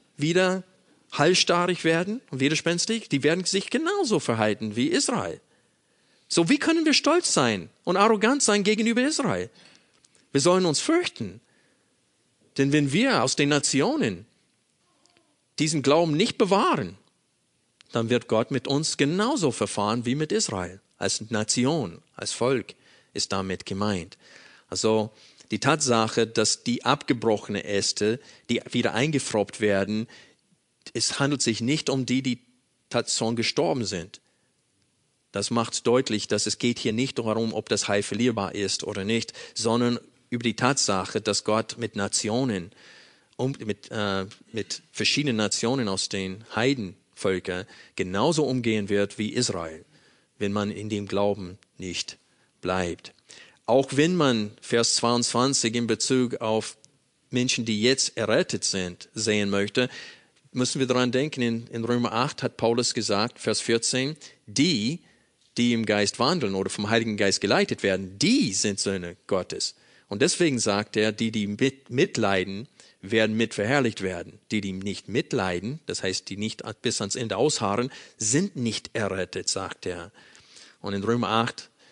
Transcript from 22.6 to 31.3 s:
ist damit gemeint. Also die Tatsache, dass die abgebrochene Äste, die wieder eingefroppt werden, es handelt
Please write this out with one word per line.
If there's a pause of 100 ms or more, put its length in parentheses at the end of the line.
ist
damit
gemeint. (500)
Also (380)
die
Tatsache,
dass
die
abgebrochene
Äste, (320)
die
wieder
eingefroppt
werden, (840)
es
handelt